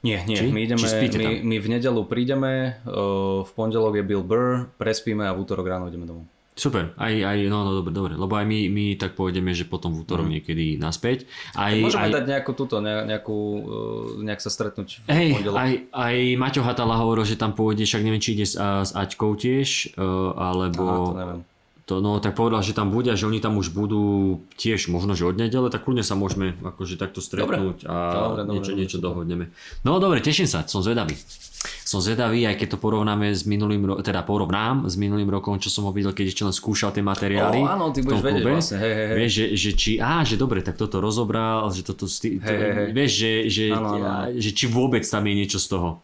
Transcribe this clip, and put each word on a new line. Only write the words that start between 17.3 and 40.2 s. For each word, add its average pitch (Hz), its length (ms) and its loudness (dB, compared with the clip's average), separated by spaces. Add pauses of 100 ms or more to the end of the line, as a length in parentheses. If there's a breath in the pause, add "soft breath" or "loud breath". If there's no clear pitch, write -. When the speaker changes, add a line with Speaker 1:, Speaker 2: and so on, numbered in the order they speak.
Speaker 2:
tam 107 160 0
pôjde, 110 320 2
však 107 160 0
neviem, 110 240 2
či 107 160 0
ide 104 60 2
s, - 100 0
a, 98 320 2
s - 60 -4
Aťkou 104 420 0
tiež, 127 320 0 (220)
eh, - 120 -8 (320)
alebo 90 520 0
Speaker 1:
Aha, 90 120 2
to 90 160 2
neviem. 90 260 -6 (440)
Speaker 2:
to, 95 160 -2
no, 104 180 2
tak 101 160 0
povedal, 113 300 2
že 104 80 0
tam 101 160 0
bude 120 240 2
a 107 40 2
že 101 120 0
oni 110 100 2
tam 107 220 0
už 85 100 -2
budú 104 340 0 (520)
tiež 110 320 0
možno, 87 240 0
že 85 120 0
od 92 120 2
nedele, 117 320 2
tak 117 160 -4
kľudne 123 180 2
sa 101 140 -2
môžeme 95 420 0
akože 90 380 -8
takto 92 240 -6
Speaker 1:
Dobre. - 80 -8 (320)
Speaker 2:
stretnúť 92 240 -2
a 85 120 -6 (360)
Speaker 1:
Dobre, 107 100 -4
dobre, 101 140 -4
Speaker 2:
niečo, 98 160 -4
Speaker 1:
dobre, 98 80 -2
Speaker 2:
niečo 95 180 -2
Speaker 1:
super. 87 140 -2
Speaker 2:
dohodneme. 87 340 -4 (380 loud breath)
No 165 160 2
dobre, 180 180 4
teším 143 300 2
sa, 80 160 0
som - 160 -2
zvedavý. 95 400 0 (600 loud breath)
Som - 160 -4
zvedavý, 113 480 2
aj 104 120 2
keď 110 100 -2
to 104 120 -4
porovnáme 107 480 2
s 98 160 2
minulým 104 400 2
ro-, 98 140 0
teda 95 240 0
porovnám 104 640 2
s 90 100 -2
minulým 101 320 2
rokom, 98 300 0
čo - 100 -4
som 104 180 -2
ho 98 60 0
videl, 98 200 0
keď 98 160 -2
ešte 92 160 -2
len 98 80 0
skúšal 104 400 0
tie 104 100 -2
materiály 101 560 2
Speaker 1:
Ó, 139 100 2
áno, 175 220 0
ty 139 120 -2
Speaker 2:
v 127 60 0
tom 120 120 2
Speaker 1:
budeš - 40 0
vedieť 139 160 2
Speaker 2:
klube. 120 140 2
Speaker 1:
vlastne, 160 240 0
hej, 113 140 2
hej, 107 160 0
hej. 110 80 0
Speaker 2:
Vieš, 117 160 2
že, 107 140 2 (100)
že 101 180 0
či, - 240 2
á, 117 240 0